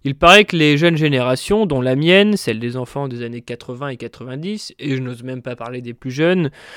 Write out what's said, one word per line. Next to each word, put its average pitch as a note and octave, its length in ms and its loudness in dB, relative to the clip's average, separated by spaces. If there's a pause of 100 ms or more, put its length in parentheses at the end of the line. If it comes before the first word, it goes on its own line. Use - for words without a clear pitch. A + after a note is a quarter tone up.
Il C#3 120 -4
paraît F#3 300 8
que - 120 -4
les D3+ 220 4
jeunes E3+ 180 4
générations, D3 720 0
dont C#3+ 140 -2
la B2+ 160 0
mienne, F#3+ 400 4
celle A2 240 -4
des A#2+ 160 -6
enfants C3+ 320 -6
des A#2+ 140 -8
années A#2 200 -10
quatre-vingts B2 460 -10
et B2+ 80 -10
quatre-vingt-dix, C3+ 800 -12
et C#3+ 180 -4
je C3 60 -6
n'ose B2 220 -10
même B2+ 180 -10
pas B2 140 -10
parler B2 240 -10
des A#2+ 140 -12
plus C3 180 -10
jeunes, E3 380 2 (260)